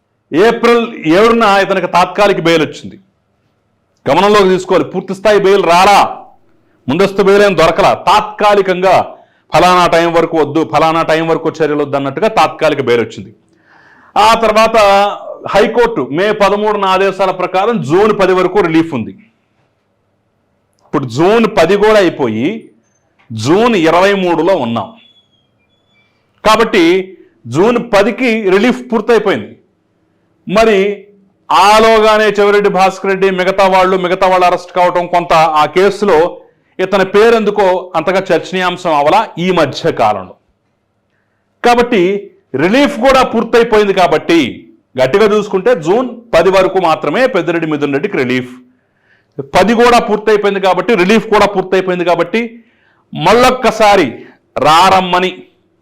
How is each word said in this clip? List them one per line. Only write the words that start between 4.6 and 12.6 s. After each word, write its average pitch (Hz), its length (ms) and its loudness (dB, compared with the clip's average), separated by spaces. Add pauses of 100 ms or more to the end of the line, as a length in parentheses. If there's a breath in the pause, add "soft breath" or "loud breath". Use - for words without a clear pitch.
పూర్తి 185 300 -8
స్థాయి 208 260 0
బెయిల్ 190 240 2
రాలా, 180 600 2 (640)
ముందస్తు 190 340 -2
బెయిల్ 196 200 2
ఏం 196 160 0
దొరకలా. 165 360 2
తాత్కాలికంగా 190 1200 0 (400 loud breath)
ఫలానా 175 320 4
టైం 170 260 2
వరకు 165 260 0
వద్దు, 151 340 -2
ఫలానా 160 300 0
టైం 160 260 -2
వరకు 165 200 -2
చర్యలు 147 340 -2
వద్దు 135 140 -4
అన్నట్టుగా 139 320 -4
తాత్కాలిక 151 520 -2